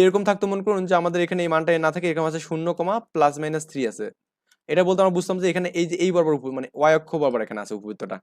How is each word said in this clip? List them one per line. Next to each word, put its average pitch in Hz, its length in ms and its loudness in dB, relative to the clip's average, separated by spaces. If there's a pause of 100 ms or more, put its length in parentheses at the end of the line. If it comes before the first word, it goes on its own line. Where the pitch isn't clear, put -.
এরকম 185 240 6
থাকতো, 196 220 0
মনে 196 180 -4
করুন 202 220 0
যে 180 80 0
আমাদের 175 300 2
এখানে 180 180 -4
এই 170 120 -2
মানটা 160 180 2
এ 165 60 2
না 160 140 2
থাকে, 170 160 -4
এরকম 160 200 -2
আছে 160 120 -6
শূন্য 160 340 -6
কমা 175 200 -2 (160)
plus 147 320 2
minus 156 260 -4
থ্রি 139 200 -6
আছে, 104 180 -8 (600)
এটা 160 160 2
বলতে 185 180 2
আমরা 190 160 4
বুঝতাম 185 200 -4
যে 185 100 -2
এখানে 175 260 -2
এই 170 120 0
যে 165 100 -6
এই 175 160 2
বরাবর 160 240 2
উপ-, 131 220 -6
মানে 131 160 -8
ওয়াই 151 200 4
অক্ষ 160 160 -2 (120)
বরাবর 123 200 0
এখানে 107 180 -8
আছে 104 140 -10
উপবৃত্তটা, 101 480 -10